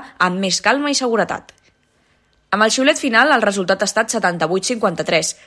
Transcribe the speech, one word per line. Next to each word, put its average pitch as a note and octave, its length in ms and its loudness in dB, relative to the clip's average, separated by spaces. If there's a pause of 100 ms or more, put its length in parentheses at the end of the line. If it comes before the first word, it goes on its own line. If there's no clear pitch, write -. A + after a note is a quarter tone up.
(220)
amb F3+ 160 0
més F#3+ 240 -2
calma C#4+ 300 0
i - 20 -2
seguretat. A#3 560 -2 (1040)
Amb G#3 80 4
el A3 80 4
xiulet C#4+ 300 2
final, C4 320 4
el A#3+ 100 2
resultat G3 400 0
ha G3+ 60 -2
estat A3+ 260 -2
setanta-vuit F3+ 540 -2
cinquanta-tres, E3+ 640 -2 (140)